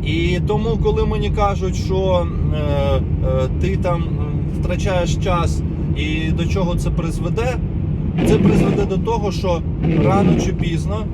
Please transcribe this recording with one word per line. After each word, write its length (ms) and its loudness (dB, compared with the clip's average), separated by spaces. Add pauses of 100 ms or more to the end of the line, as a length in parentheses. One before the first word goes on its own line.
І 420 0
тому, 360 0
коли 240 2
мені 240 0
кажуть, 460 0
що, 500 0 (280)
е, 40 -2
е, 440 0 (580)
ти 160 0
там, 260 0
м, 60 -2 (520)
втрачаєш 560 0
час 460 0 (340)
і 360 -2
до 140 0
чого 280 0
це 160 0
призведе, 680 -2 (720)
це 100 6
призведе 460 4
до 140 0
того, 340 0
що 300 0 (420)
рано 400 4
чи 80 0
пізно 600 -2